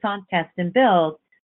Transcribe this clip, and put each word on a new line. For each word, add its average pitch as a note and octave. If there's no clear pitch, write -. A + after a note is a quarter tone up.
on, G3+
test, E3+
and F3
build F3+